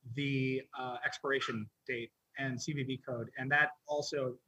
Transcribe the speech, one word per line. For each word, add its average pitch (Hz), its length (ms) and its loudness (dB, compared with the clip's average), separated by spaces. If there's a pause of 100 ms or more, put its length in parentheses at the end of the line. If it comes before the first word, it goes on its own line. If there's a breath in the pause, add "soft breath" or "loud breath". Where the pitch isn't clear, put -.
(140)
the, 131 480 2 (160)
uh, 127 260 -4
expiration 131 640 0 (180)
date 117 240 -4 (280)
and 135 200 -2
C 156 140 -2
V 143 120 0
V 127 220 -2
code. 135 300 -4
And 135 140 -2
that 147 220 6 (140)
also 147 500 0 (100)